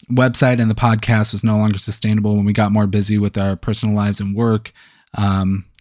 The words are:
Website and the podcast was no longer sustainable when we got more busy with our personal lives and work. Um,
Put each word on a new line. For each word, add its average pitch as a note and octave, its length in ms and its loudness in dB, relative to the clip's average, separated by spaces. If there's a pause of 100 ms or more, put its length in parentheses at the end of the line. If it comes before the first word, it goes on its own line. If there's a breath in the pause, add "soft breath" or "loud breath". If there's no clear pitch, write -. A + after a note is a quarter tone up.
(120)
Website B2 480 2
and A2+ 100 2
the G#2+ 40 2
podcast A2 580 0
was G2+ 100 -6
no A2 140 2
longer G#2+ 220 2
sustainable G#2 580 -2
when G2+ 80 2
we G#2 80 2
got G#2 180 0
more G#2 160 2
busy G2+ 300 0
with G#2 220 -2
our G2 180 -2
personal G#2+ 380 -4
lives G2+ 260 -2
and G2+ 160 -4
work. A2 360 0 (440 soft breath)
Um, G2 480 0 (160)